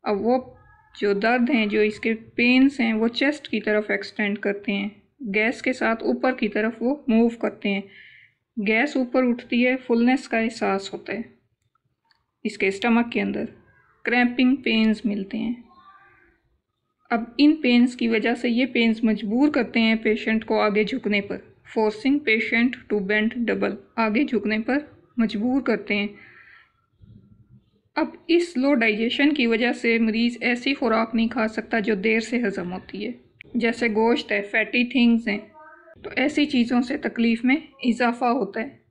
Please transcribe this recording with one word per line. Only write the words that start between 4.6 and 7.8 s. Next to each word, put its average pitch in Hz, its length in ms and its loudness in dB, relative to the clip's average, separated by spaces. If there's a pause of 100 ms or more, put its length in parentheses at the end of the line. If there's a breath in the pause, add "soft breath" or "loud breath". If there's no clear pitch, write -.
हैं, 202 180 -4 (340)
गैस 214 380 0
के 262 100 -2
साथ 226 320 -2
ऊपर 254 300 0
की 226 140 -2
तरफ 220 340 -2
वो 277 280 -2
move 226 320 4
करते - 260 -6
हैं, 196 140 -2 (760 loud breath)